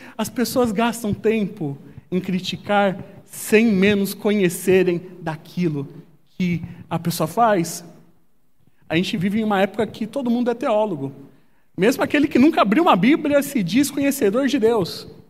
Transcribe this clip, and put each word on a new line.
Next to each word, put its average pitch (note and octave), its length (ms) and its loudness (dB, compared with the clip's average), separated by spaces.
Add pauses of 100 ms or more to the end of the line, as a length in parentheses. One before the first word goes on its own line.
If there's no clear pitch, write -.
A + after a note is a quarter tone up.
(180)
as G#3+ 120 -4
pessoas B3 420 -2
gastam A3 420 -2
tempo F#3+ 640 -4 (320)
em F3+ 120 -2
criticar F#3+ 760 -2 (280)
sem - 400 2
menos G3 480 2
conhecerem F#3 880 2 (200)
daquilo D#3 640 -6 (440)
que F3 340 -4 (260)
a E3 80 -4
pessoa E3+ 300 -4
faz. G#3 560 0 (1040)
A D#3 80 -2
gente F3+ 220 -2
vive G3+ 240 -2
em - 20 -2
uma G3+ 180 0
época G3+ 240 -2
que G#3+ 220 -8
todo A#3+ 240 -4
mundo A#3+ 180 0
é A#3+ 40 2
teólogo. G#3+ 580 -2 (680)
Mesmo A3+ 240 2
aquele D4 240 0
que C#4 140 2
nunca D#4+ 220 6
abriu B3 220 4
uma - 120 6
Bíblia C#4+ 480 2
se B3+ 180 -2
diz A#3 300 2
conhecedor C4+ 560 0
de C4 100 0
Deus. A3 480 0 (240)